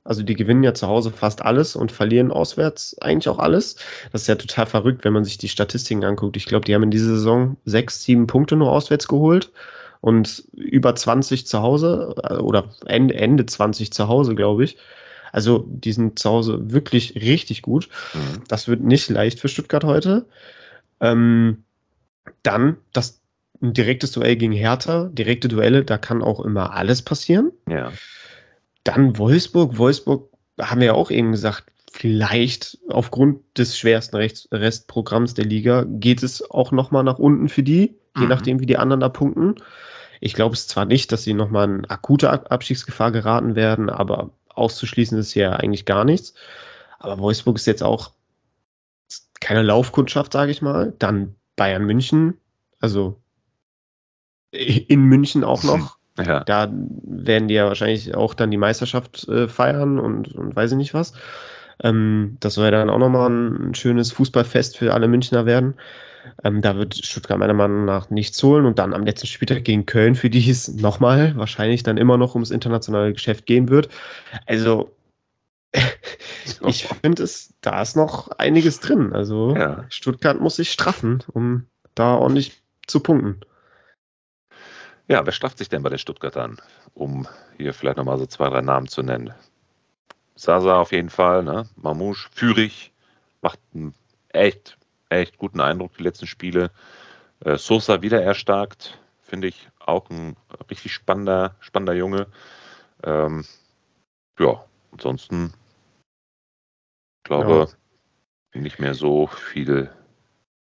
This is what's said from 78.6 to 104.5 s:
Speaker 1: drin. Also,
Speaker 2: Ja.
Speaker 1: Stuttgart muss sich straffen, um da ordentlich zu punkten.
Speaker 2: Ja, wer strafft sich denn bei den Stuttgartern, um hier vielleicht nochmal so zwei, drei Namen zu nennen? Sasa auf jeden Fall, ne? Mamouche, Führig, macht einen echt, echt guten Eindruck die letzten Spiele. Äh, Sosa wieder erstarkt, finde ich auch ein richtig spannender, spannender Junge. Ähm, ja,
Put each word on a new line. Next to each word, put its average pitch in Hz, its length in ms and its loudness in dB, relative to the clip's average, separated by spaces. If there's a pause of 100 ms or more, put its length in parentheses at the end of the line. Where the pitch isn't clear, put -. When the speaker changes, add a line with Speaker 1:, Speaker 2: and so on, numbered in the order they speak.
Speaker 1:
drin. 175 340 0
Also, 107 420 -2
Speaker 2:
Ja. 143 340 -4
Speaker 1:
Stuttgart 139 500 -2
muss 156 180 -2
sich 165 140 -4
straffen, 123 520 -2 (100)
um 123 320 -2 (300)
da 120 220 4
ordentlich 135 440 0 (240)
zu - 140 0
punkten. 107 420 0 (1700)
Speaker 2:
Ja, 87 180 2
wer - 80 -4
strafft - 240 -8
sich - 120 -12
denn 71 140 -6
bei 69 60 -2
den 67 100 -8
Stuttgartern, 64 580 -10 (360)
um 69 340 -10 (300)
hier 71 160 -8
vielleicht 67 240 -6
nochmal 65 200 -4
so 65 80 -6
zwei, 69 240 -4
drei 65 120 -2
Namen 65 260 -2
zu - 160 -8
nennen? 60 300 -8 (1000)
Sasa 92 440 2
auf 85 120 -2
jeden 85 180 -4
Fall, 90 340 2
ne? 98 320 -6
Mamouche, 80 580 -8
Führig, 110 600 -2 (480)
macht - 180 -6 (160)
einen 78 180 -12 (360)
echt, 98 480 -2 (320)
echt 90 280 -4
guten 95 220 -10
Eindruck 87 380 -4
die 85 60 -12
letzten - 220 -8
Spiele. 90 460 -4 (720)
Äh, 73 140 -2
Sosa 107 440 0
wieder 104 220 0
erstarkt, 101 760 -4 (240)
finde 95 280 -10
ich - 180 -20 (120)
auch 87 300 -4
ein 82 280 -12 (340)
richtig - 220 -14
spannender, 95 640 -2
spannender 95 340 -6
Junge. 98 340 -4 (760)
Ähm, 78 400 -4 (960)
ja, 62 240 0 (300)